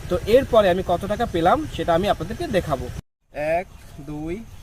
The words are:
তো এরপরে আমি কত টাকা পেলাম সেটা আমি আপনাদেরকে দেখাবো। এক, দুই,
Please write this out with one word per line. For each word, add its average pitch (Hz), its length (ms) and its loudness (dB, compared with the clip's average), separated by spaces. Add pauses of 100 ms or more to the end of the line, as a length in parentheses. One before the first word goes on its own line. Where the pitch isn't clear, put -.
তো 180 160 0
এরপরে 226 440 6
আমি 180 180 2
কত 175 180 0
টাকা 208 200 -2
পেলাম 208 500 2
সেটা 170 180 0
আমি 165 160 2
আপনাদেরকে 226 380 -4
দেখাবো। 151 400 -2 (440)
এক, 160 360 -2 (340)
দুই, 156 420 -8 (200)